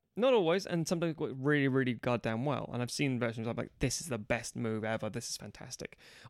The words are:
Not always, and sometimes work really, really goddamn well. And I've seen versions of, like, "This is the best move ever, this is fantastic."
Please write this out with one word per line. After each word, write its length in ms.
Not 160
always, 340
and 220
sometimes 300
work 180
really, 320
really 260
goddamn 520
well. 260
And 100
I've 80
seen 280
versions 280
of, 120
like, 120
"This 200
is 80
the 100
best 380
move 280
ever, 260
this 200
is 60
fantastic." 640